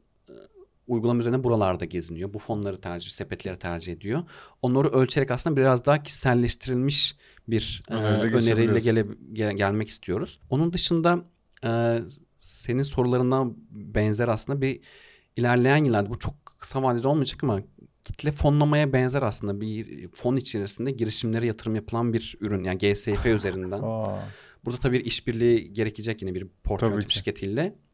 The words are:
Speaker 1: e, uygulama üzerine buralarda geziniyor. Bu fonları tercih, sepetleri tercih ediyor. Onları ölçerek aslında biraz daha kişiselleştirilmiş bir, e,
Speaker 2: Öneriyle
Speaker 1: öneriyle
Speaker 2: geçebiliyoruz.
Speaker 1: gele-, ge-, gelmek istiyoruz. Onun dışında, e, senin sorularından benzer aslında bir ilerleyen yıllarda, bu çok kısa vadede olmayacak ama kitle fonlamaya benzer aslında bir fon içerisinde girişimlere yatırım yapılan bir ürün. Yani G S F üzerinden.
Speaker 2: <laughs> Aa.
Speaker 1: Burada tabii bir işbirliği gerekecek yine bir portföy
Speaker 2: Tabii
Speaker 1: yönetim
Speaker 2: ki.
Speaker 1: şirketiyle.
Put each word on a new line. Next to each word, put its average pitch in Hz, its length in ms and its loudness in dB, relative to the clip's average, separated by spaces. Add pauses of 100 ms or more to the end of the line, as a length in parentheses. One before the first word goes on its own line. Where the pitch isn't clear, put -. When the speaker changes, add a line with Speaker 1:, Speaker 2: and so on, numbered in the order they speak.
(300)
Speaker 1:
e, - 40 -20 (540)
uygulama 120 320 2
üzerine 120 240 0
buralarda 101 420 2
geziniyor. 85 480 -8
Bu 107 60 -10
fonları 101 420 -6
tercih, 87 300 -10
sepetleri 92 480 -8
tercih 87 340 -6
ediyor. 107 300 -4 (380)
Onları 131 280 4
ölçerek 131 420 2
aslında 143 240 -2
biraz 131 300 4
daha 147 180 4
kişiselleştirilmiş 127 1120 2 (320)
bir, - 420 -2
e, 110 40 -6
Speaker 2:
Öneriyle 107 420 2
Speaker 1:
öneriyle 113 380 4
Speaker 2:
geçebiliyoruz. 113 100 2
Speaker 1:
gele-, 107 680 0
ge-, 101 40 -2
gelmek 101 340 0
istiyoruz. - 520 -4 (100)
Onun 160 240 2
dışında, 170 520 2 (380)
e, 117 360 0 (400)
senin - 440 -4
sorularından 127 760 0 (140)
benzer 107 560 0
aslında 131 340 -2
bir 131 180 -2 (560)
ilerleyen 123 500 4
yıllarda, 104 240 2
bu 120 100 -6
çok - 140 -4 (260)
kısa - 240 -2
vadede 123 240 2
olmayacak 143 360 0
ama 104 180 0 (420)
kitle - 280 -4
fonlamaya 147 640 4
benzer 127 280 2
aslında 101 400 -2
bir 107 460 -8
fon 123 280 -2
içerisinde 117 560 -2
girişimlere 113 540 -2
yatırım 110 300 -2
yapılan 120 380 -2
bir 113 260 -4
ürün. 101 240 -2
Yani 92 140 -2
G 101 180 4
S 104 200 0
F 127 160 2
üzerinden. 95 480 -2
Speaker 2:
<laughs> - 40 -6
Aa. 110 360 -4 (460)
Speaker 1:
Burada 120 120 -4
tabii 127 220 2
bir - 60 -4
işbirliği 117 680 2
gerekecek 107 480 -4
yine 92 140 -4
bir 92 120 -6 (160)
portföy 107 260 0
Speaker 2:
Tabii 101 60 0
Speaker 1:
yönetim 104 140 -2
Speaker 2:
ki. - 60 0
Speaker 1:
şirketiyle. 113 600 -4 (180)